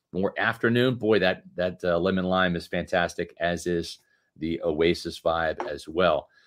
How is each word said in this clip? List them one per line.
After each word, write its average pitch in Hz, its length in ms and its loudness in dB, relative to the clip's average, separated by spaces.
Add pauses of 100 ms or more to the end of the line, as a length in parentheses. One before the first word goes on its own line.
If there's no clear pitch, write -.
(120)
more 92 260 -2
afternoon, 117 560 2
boy, 110 240 2
that, 90 240 2 (120)
that, 90 300 -2
uh, 85 140 2
lemon 92 260 0
lime 92 320 2
is 85 100 -8
fantastic, 87 720 -4
as 85 260 -2
is 85 320 -2 (400)
the 82 260 -4
Oasis 82 560 0
Vibe 82 480 -2
as 73 180 -10
well. 80 420 0 (180)